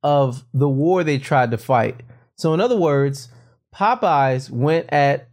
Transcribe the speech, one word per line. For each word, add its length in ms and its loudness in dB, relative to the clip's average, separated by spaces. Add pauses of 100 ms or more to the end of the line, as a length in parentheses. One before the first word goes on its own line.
of 520 0
the 160 2
war 340 0
they 140 0
tried 340 0
to 60 -4
fight. 460 -2 (340)
So 160 -2
in 80 0
other 160 0
words, 500 0 (480)
Popeyes 760 0
went 440 -2
at 400 0